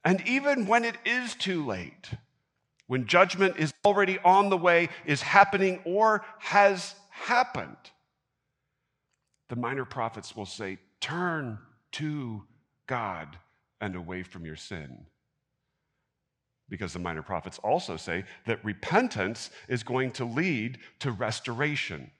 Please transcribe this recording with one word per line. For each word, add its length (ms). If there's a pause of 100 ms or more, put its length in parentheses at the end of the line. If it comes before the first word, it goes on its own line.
And 220
even 400
when 180
it 200
is 300
too 320
late, 440 (760)
when 220
judgment 500
is 160 (100)
already 360
on 280
the 80
way, 320 (160)
is 160
happening, 640
or 400 (140)
has 560 (160)
happened, 680 (1700)
the 80
minor 280
prophets 520
will 100
say, 320 (220)
"Turn 580 (340)
to 540 (400)
God 520 (420)
and 160
away 260
from 240
your 100
sin." 500 (1600)
Because 240
the 80
minor 220
prophets 360
also 380
say 280 (220)
that 180
repentance 840 (160)
is 160
going 300
to 120
lead 540 (220)
to 100
restoration. 1080